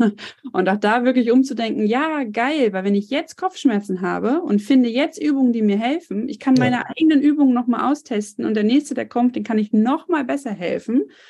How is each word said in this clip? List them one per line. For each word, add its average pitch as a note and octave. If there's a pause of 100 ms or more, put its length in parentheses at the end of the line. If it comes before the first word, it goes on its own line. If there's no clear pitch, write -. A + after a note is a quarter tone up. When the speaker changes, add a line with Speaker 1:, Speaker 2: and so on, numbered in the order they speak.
(520)
Speaker 1:
Und F#3
auch F#3+
da A3
wirklich B3
umzudenken, A3+
ja, C#4+
geil, A#3
weil F#3+
wenn G3+
ich G3+
jetzt D4+
Kopfschmerzen G3+
habe F#3
und G#3
finde B3
jetzt C#4
Übungen, C4+
die A3+
mir G3+
helfen, B3
ich G#3+
kann C4
Speaker 2:
Ja. B3
Speaker 1:
meine B3
eigenen D#4
Übungen C#4+
nochmal A#3+
austesten A#3
und G#3+
der G#3+
Nächste, C#4
der A#3
kommt, B3
den G#3
kann G#3+
ich G#3+
nochmal C#4
besser C4+
helfen, G#3 (260)